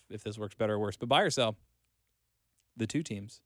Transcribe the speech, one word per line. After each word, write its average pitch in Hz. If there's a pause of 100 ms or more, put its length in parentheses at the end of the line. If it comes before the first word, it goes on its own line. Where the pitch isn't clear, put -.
(100)
if 104
this 107
works 104
better 107
or 104
worse. 104
But 120
buy 143
or 175
sell, 113 (1200)
the 113
two 151
teams, 104